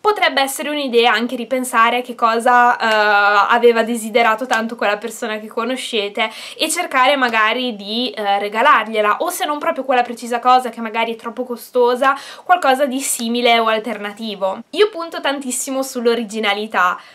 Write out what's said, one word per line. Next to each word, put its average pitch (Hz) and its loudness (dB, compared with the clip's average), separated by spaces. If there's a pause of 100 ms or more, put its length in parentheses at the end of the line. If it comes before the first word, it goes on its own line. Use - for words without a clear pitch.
potrebbe 359 0
essere 269 -4
un'idea 240 2
anche 233 -2
ripensare 240 0
che 247 -10
cosa, 240 4
eh, 208 4
aveva 226 6
desiderato 220 0
tanto 226 -2
quella 208 0
persona 220 -8
che 214 -14
conoscete 226 -4 (260)
e 311 -2
cercare 285 2
magari 226 0
di, 214 -4
eh, 202 -2
regalargliela, 220 2
o - -2
se 359 -6
non 302 -4
proprio 311 -4
quella 254 2
precisa 240 -6
cosa 254 4
che 226 -14
magari 226 -4
è - -10
troppo 233 -8
costosa, 247 0 (280)
qualcosa 285 4
di 262 -4
simile 240 0
o 220 2
alternativo. 208 -4 (100)
Io 403 2
punto 330 -8
tantissimo 269 -4
sull'originalità. 214 -2 (160)